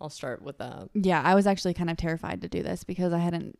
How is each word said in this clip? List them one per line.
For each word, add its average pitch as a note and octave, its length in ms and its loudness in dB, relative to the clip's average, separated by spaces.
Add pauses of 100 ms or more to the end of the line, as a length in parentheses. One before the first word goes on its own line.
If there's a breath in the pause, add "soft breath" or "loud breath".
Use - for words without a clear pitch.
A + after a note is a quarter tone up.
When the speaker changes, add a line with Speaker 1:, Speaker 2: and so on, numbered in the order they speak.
Speaker 1:
I'll D3+ 80 -10
start - 320 -8
with C#3+ 160 -12
that. - 360 -12
Speaker 2:
Yeah, F#3 300 4
I F3+ 120 6
was G3 100 6
actually F#3 300 2
kind E3+ 140 0
of E3 80 -2
terrified - 440 -4
to F3 60 -8
do - 160 -4
this - 200 -6
because F3+ 300 0
I E3+ 60 2
hadn't E3+ 400 -2